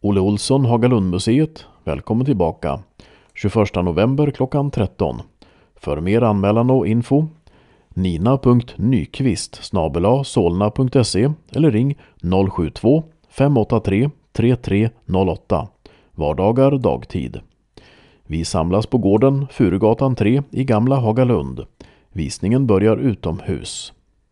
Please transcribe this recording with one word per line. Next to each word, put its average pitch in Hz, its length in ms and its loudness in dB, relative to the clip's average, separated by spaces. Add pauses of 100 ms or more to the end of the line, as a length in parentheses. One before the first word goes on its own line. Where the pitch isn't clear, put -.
Olle 101 200 0
Olsson, 104 440 0
Hagalundmuseet. 117 1000 0 (180)
Välkommen 110 420 -4
tillbaka. 85 540 -2 (540)
Tjugoförsta 101 480 0
november 117 480 0
klockan 139 400 -2
tretton. 90 520 -4 (540)
För 73 240 -6
mer 98 220 0
anmälan 107 480 2
och 131 160 2
info, 120 400 0 (600)
nina 92 500 0
punkt 123 380 2
nyqvist 120 880 -2
snabel 85 420 -2
A 135 180 2
solna 95 460 0
punkt 127 360 0
se 113 240 0 (220)
eller 151 180 2
ring 127 280 0 (240)
noll 92 280 0
sju 82 200 -4
två, 151 340 0 (240)
fem 139 280 0
åtta 110 240 0
tre, 107 300 0 (220)
tre 123 240 2
tre 110 340 -2 (140)
noll 92 240 0
åtta. 82 400 -4 (440)
Vardagar 101 580 0
dagtid. 78 720 -4 (840)
Vi 80 200 -6
samlas 92 420 0
på 127 120 -2
gården 123 520 2
Furugatan 113 640 0
tre 120 360 0
i 131 140 -4
Gamla 123 320 2
Hagalund. 110 680 0 (480)
Visningen 104 540 -2
börjar 104 300 4
utomhus. 87 960 -6 (400)